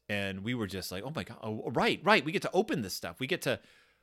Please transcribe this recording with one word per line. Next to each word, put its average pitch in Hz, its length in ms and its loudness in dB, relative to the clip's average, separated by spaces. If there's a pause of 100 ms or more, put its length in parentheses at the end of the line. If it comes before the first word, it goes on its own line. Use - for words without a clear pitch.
And 98 340 -2
we 117 100 -2
were 113 140 0
just 92 240 -6
like, 95 140 -6
"Oh 147 100 -6
my 110 80 -2
God. 117 180 -12
Oh, 110 300 -4
right, 156 320 2
right. 196 200 8
We 175 100 -2
get 180 80 0
to 151 100 -2
open 202 300 4
this 95 120 -4
stuff. 85 280 -8
We 131 60 -2
get 180 160 -2
to 123 180 0 (420)